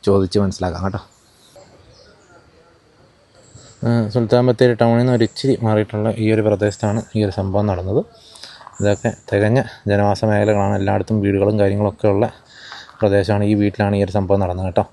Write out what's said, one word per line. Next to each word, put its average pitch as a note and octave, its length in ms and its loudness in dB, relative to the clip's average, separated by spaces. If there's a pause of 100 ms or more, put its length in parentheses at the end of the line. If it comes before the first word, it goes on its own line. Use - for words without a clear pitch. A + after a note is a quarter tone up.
ചോദിച്ച് G2 360 0
മനസ്സിലാക്കാം F#2 420 -4
കേട്ടോ. G2 160 -6 (3000)
ഏഹ്, A#2 260 2
സുൽത്താൻ B2 340 2
ബത്തേരി B2 320 4
ടൗണിൽ A#2 200 4
നിന്ന് B2+ 160 2
ഒരു A2+ 120 4
ഇച്ചിരി - 280 -2 (100)
മാറിയിട്ടുള്ള G#2+ 420 0 (160)
ഈ G#2+ 120 2
ഒരു A2 120 0
പ്രദേശത്താണ് G#2 540 -2 (140)
ഈ G#2+ 100 0
ഒരു G2 140 -4
സംഭവം G2 320 -2
നടന്നത്. F#2 280 -2 (800)
ഇതൊക്കെ G2+ 320 0 (200)
തികഞ്ഞ G#2+ 280 2 (300)
ജനവാസ G2+ 400 2
മേഖലകളാണ്, G#2 500 0
എല്ലായിടത്തും G2+ 460 -2
വീടുകളും G2+ 360 0
കാര്യങ്ങളൊക്കെ G2+ 520 0
ഉള്ള G2+ 100 2 (760)
പ്രദേശമാണ്. G2+ 440 0
ഈ G#2 180 2
വീട്ടിലാണ് G2+ 380 0
ഈ - 80 2
ഒരു - 100 -12
സംഭവം G2 280 0
നടന്നത് F#2 240 -6
കേട്ടോ. G2+ 220 0